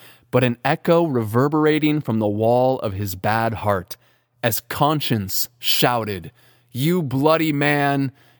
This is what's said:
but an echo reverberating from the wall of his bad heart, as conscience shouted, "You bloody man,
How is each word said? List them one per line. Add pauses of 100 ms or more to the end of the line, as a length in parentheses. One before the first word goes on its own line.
(300)
but
an
echo
reverberating
from
the
wall
of
his
bad
heart, (460)
as
conscience
shouted, (400)
"You
bloody
man, (280)